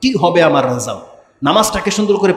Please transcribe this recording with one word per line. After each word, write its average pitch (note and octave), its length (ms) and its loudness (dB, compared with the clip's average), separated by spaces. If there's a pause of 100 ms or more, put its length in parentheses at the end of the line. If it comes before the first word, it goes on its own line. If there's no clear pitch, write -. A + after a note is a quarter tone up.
কি C4 200 0
হবে E3+ 220 2
আমার C3+ 300 2
রেজাল্ট, A#2 260 -8 (440)
নামাজটাকে G3+ 480 0
সুন্দর G3+ 260 0
করে G3 200 2